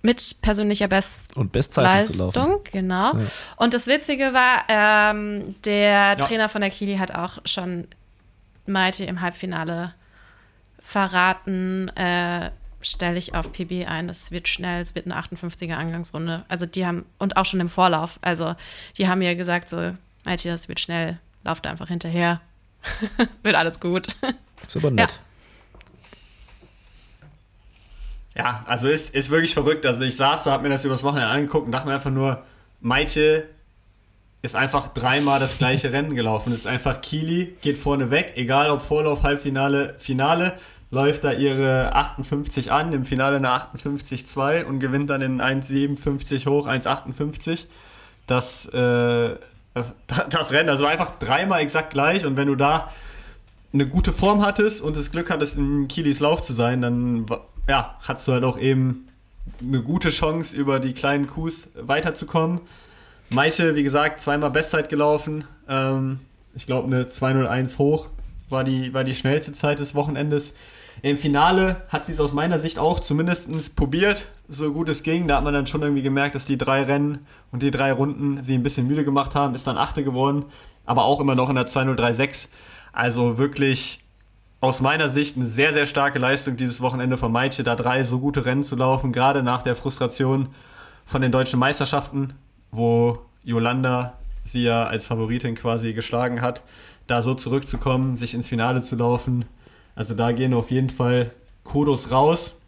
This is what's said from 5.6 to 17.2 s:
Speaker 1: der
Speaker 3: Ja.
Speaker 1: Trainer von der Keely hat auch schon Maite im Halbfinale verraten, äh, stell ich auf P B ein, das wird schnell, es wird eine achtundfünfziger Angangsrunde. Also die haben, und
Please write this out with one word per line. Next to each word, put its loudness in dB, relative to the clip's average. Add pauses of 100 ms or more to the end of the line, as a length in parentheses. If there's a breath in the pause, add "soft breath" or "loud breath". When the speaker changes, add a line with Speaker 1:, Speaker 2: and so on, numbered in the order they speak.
Speaker 1:
der 4
Speaker 3:
Ja. 6
Speaker 1:
Trainer 2
von -2
der 0
Keely -4
hat -2
auch -6
schon -4 (800)
Maite 0
im -6
Halbfinale -6 (840 soft breath)
verraten, 0
äh, -2 (300)
stell -4
ich -8
auf -4
P -6
B -6
ein, -6
das -10
wird -6
schnell, -4
es -6
wird -8
eine -6
achtundfünfziger -8
Angangsrunde. -6
Also -4
die -4
haben, -4 (140)
und -2